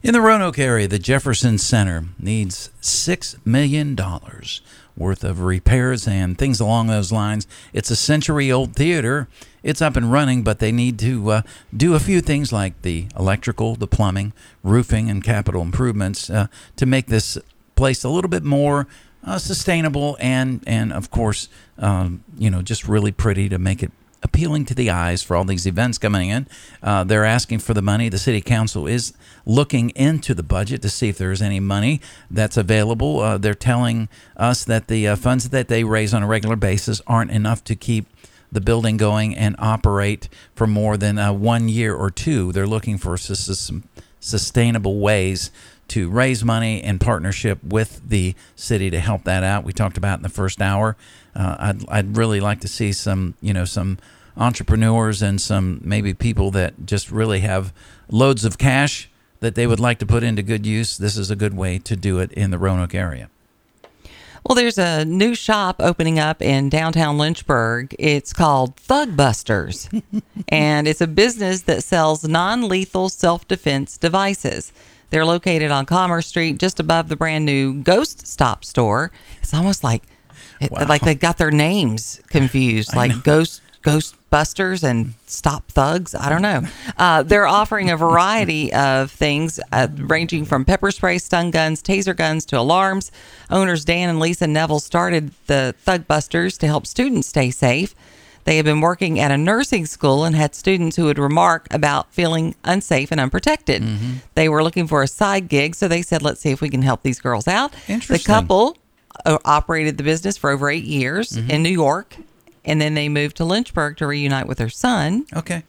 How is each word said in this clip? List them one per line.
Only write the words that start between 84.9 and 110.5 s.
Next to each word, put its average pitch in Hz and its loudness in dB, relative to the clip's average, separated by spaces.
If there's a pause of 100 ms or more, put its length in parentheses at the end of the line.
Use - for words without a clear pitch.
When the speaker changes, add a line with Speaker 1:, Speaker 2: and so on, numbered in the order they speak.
Speaker 2:
Stop - -4
Thugs. 160 0
I - -4
don't 165 2
know. 196 0 (360)
Uh, 165 4
they're 202 4
offering 202 2
a 165 2
variety 170 2
of 135 2
things, 151 -2 (140)
uh, 123 2 (100)
ranging 156 -2
from 135 0
pepper 196 2
spray, 180 0
stun 175 0
guns, 156 0
taser 190 0
guns 160 0
to 135 0
alarms. 190 2 (400)
Owners 180 2
Dan 175 0
and 160 0
Lisa 170 0
Neville 151 0
started 170 0 (160)
the 135 2
Thug 180 -2
Busters 170 0
to 165 0
help 147 0
students 247 0
stay 127 0
safe. 139 0 (540)
They 156 4
had 151 2
been 151 2
working 170 0
at 143 2
a 139 2
nursing 196 0
school 147 2
and 160 2
had 151 2
students 175 0
who 170 2
would 147 2
remark 165 2
about 147 0
feeling 160 0 (100)
unsafe 170 0
and 151 0
unprotected. 139 0
Speaker 1:
Mm-hmm. 110 -4 (240)
Speaker 2:
They 160 4
were 151 2
looking 170 0
for 147 2
a 135 0
side 196 -2
gig, 147 0
so - -2
they 170 0
said, 165 -2
"Let's 143 -2
see 151 -2
if - -2
we 151 -4
can 135 -2
help 131 2
these 131 -2
girls 117 -2
out." 226 0
The - -10
Speaker 1:
Interesting. 214 -2 (100)
Speaker 2:
couple, 214 4 (480)
uh, 151 4
operated 151 0
the 143 -6
business 165 -2
for 151 -2
over 139 0